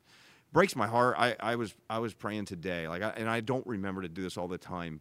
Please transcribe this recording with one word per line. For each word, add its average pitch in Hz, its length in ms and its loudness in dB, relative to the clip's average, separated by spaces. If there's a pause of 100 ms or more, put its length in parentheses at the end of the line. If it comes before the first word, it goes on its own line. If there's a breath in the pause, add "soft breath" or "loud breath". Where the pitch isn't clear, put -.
(520 loud breath)
breaks 185 220 6
my 117 120 2
heart. 120 320 6
I, 117 200 4
I 117 180 0
was, 117 180 -4 (160)
I 113 80 -2
was 113 160 -4
praying 104 320 -4
today, 87 420 -4
like, 87 140 -4
I, 107 80 0
and 113 180 -4
I 117 120 2
don't 127 260 -2
remember 98 360 -4
to 90 60 -4
do 85 140 -8
this 90 160 -6
all 90 100 -4
the 90 100 -4
time, 85 420 -8